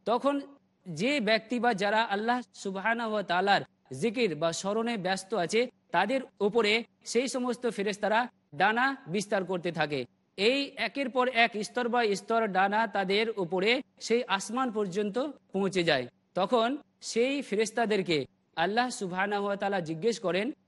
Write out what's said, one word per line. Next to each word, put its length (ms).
তখন 360
যে 320
ব্যক্তি 380
বা 160
যারা 280
আল্লাহ 380
সুবহানাহু 580
ওয়া 100
তাআলার 400
জিকির 340
বা 180
স্মরণে 440
ব্যস্ত 380
আছে, 360
তাদের 300
উপরে 440
সেই 240
সমস্ত 380
ফেরেশতারা 600
ডানা 420
বিস্তার 380
করতে 280
থাকে। 320
এই 400
একের 320
পর 200
এক 220
স্তর 260
by 260
স্তর 340
ডানা 380
তাদের 400
উপরে 460
সেই 280
আসমান 420
পর্যন্ত 560
পৌঁছে 320
যায়। 220
তখন 420
সেই 420
ফেরেশতাদেরকে 840
আল্লাহ 340
সুবহানাহু 540
ওয়া 120
তাআলা 240
জিজ্ঞেস 400
করেন 320